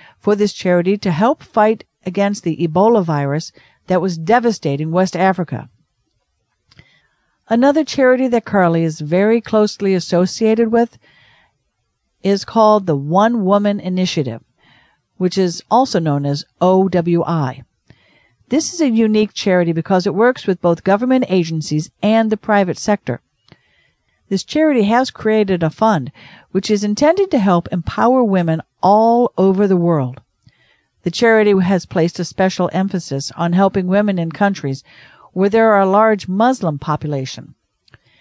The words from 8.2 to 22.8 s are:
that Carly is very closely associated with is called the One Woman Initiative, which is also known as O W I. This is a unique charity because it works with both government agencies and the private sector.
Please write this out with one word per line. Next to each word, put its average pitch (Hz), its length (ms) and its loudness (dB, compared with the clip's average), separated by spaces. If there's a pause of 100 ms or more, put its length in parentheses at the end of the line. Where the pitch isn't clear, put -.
that 233 160 -2
Carly 170 400 2
is 160 160 -4
very 190 400 0
closely 208 540 0
associated 214 760 0
with 233 280 0 (1200)
is 196 220 -2
called 214 420 2
the 160 100 0
One 196 480 0
Woman 202 360 0
Initiative, 170 600 -4 (760)
which 185 220 -2
is 180 320 -2
also 247 280 2
known 143 280 -2
as 143 180 -4 (160)
O 190 280 4
W 170 360 0
I. 143 380 -4 (880)
This - 240 -2
is 349 80 -4
a 277 80 2
unique 214 420 2
charity 180 400 0
because 175 340 0
it 175 80 -2
works 233 320 0
with 185 140 -2
both 170 240 0
government 247 440 0
agencies 160 640 -2 (120)
and 220 260 2
the 214 80 -2
private 196 400 0
sector. - 460 -4 (1040)